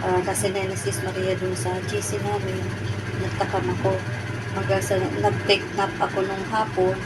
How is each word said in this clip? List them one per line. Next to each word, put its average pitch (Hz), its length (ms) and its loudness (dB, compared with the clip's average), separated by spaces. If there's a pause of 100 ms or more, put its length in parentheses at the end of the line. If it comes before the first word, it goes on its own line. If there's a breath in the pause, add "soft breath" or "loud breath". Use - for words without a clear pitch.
uh, 185 180 4
kasi 190 320 0
ni 190 220 0
Sis 190 260 -2
Maria 185 380 0
dun 185 160 0
sa 180 160 -2 (160)
G 208 140 0
C 202 180 -2
namin, 196 420 -2 (600)
natakam - 420 0 (160)
ako. 95 160 2 (640)
Hanggang 190 240 2
sa 196 140 2 (240)
nag-take 196 440 4 (140)
nap 196 220 0
ako 190 240 0
nung 190 260 -4
hapon. 190 540 2